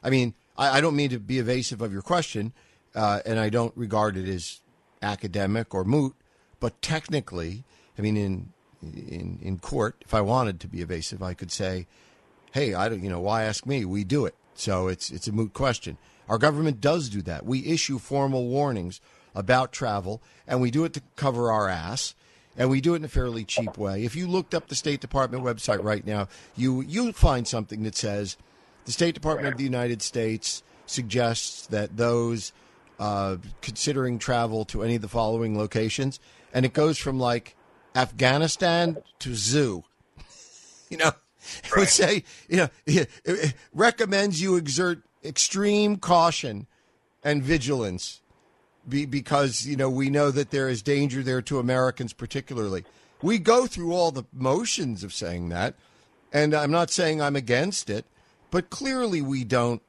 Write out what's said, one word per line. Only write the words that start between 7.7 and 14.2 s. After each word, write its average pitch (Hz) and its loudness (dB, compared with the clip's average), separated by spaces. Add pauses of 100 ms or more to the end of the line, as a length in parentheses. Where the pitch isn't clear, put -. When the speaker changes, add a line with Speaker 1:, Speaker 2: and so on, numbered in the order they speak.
Speaker 1:
I 104 -6
mean, 107 2
in, 92 -4 (300)
in, 87 -10
in 95 -6
court, 120 -4
if - -8
I 110 4
wanted 104 0
to - -14
be 87 -8
evasive, 85 -8
I 92 -6
could 90 -12
say, 92 -4 (680)
"Hey, 131 0
I 95 0
don't, 98 -6
you 98 -4
know, 87 -4
why 110 0
ask 110 -4
me? 127 -2
We 98 -2
do 120 0